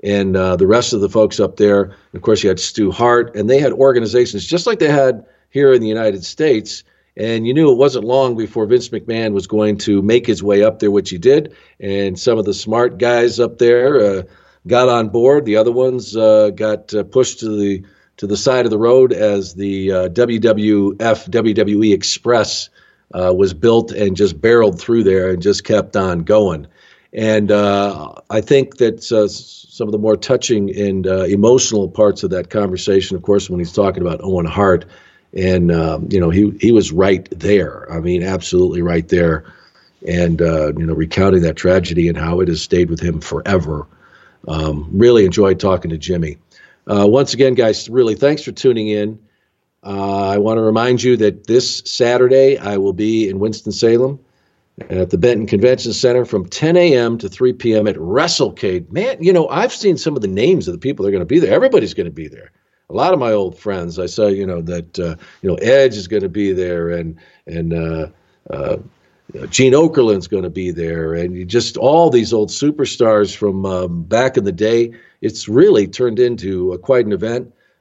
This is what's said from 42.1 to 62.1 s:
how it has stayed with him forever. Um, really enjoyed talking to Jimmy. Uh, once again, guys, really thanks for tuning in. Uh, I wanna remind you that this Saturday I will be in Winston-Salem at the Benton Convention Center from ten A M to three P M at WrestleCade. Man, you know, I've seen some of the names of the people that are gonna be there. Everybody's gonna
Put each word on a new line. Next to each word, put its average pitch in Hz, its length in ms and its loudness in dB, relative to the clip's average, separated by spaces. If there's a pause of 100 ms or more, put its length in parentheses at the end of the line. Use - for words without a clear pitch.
how 82 220 -2
it 87 80 0
has 80 120 -4
stayed 87 300 0
with 80 100 -6
him 82 180 -4
forever. 76 680 -4 (600)
Um, 78 460 -6
really 113 320 6
enjoyed 92 340 2
talking 90 320 -2
to 82 60 -6
Jimmy. 80 400 -6 (500)
Uh, 101 220 2
once 131 240 4
again, 127 220 2
guys, 110 340 0
really 113 260 2
thanks 143 280 0
for 120 100 -12
tuning 113 360 0
in. 104 300 -4 (640)
Uh, 98 460 -4
I 101 80 -2
wanna 110 240 0
remind 113 420 0
you 123 140 2
that 104 300 0
this 123 400 0
Saturday 127 720 4
I 101 180 -6
will 98 160 0
be 107 360 -2
in 95 100 -6
Winston-Salem 113 840 0 (720)
at 92 180 -2
the 90 100 0
Benton 113 280 2
Convention 117 480 0
Center 123 320 0
from 95 200 -4
ten 160 300 0
A 175 180 4
M 117 240 2
to 101 100 -8
three 123 260 0
P 117 200 0
M 107 120 2
at 95 100 -2
WrestleCade. 101 960 -2
Man, 226 300 -4
you 180 100 4
know, 165 160 2
I've 202 240 -2
seen 190 240 0
some 151 180 -4
of 127 60 -6
the 101 80 -4
names 104 400 0
of 87 60 -6
the 85 40 -12
people 98 260 -6
that 101 40 -2
are - 40 0
gonna - 120 -2
be 170 140 0
there. 233 160 2
Everybody's 233 400 2
gonna 87 160 -6